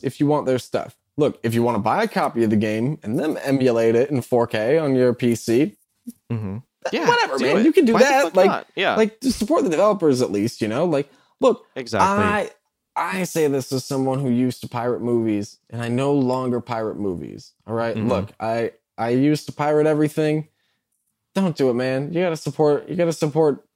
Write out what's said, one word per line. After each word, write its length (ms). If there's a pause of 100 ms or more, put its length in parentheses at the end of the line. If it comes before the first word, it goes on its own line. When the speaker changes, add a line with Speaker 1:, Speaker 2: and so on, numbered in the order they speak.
Speaker 1:
if 160
you 80
want 200
their 120
stuff. 380 (200)
Look, 280
if 100
you 80
wanna 160
buy 240
a 60
copy 340
of 80
the 60
game 480
and 120
then 220
emulate 560
it 160
in 120
four 260
K 300
on 180
your 180
P 220
C, 400 (540)
Speaker 2:
Mm-hmm. 280
Speaker 1:
th-, 40 (300)
Speaker 2:
Yeah, 160
Speaker 1:
whatever, 300
Speaker 2:
do 60
Speaker 1:
man. 140
Speaker 2:
it. 60
Speaker 1:
You 80
can 120
do 100
Speaker 2:
Why 60
the 40
Speaker 1:
that. 200
Speaker 2:
fuck 120
Speaker 1:
Like, 100
Speaker 2:
not? 280
Yeah. 220
Speaker 1:
like, 240
just 180
support 260
the 60
developers 520
at 100
least, 300
you 60
know? 180
Like, 240 (300)
look, 260 (100)
Speaker 2:
Exactly. 480
Speaker 1:
I, 260 (440)
I 300
say 240
this 240
as 120
someone 360
who 100
used 320
to 60
pirate 340
movies, 560 (120)
and 120
I 60
no 240
longer 480
pirate 380
movies, 540 (140)
all 80
right? 220
Speaker 2:
Mm-hmm. 120
Speaker 1:
Look, 320
I, 320 (240)
I 140
used 360
to 60
pirate 340
everything. 640 (840)
Don't 220
do 140
it, 40
man. 380
You 100
gotta 140
support, 520
you 80
gotta 160
support 520 (120)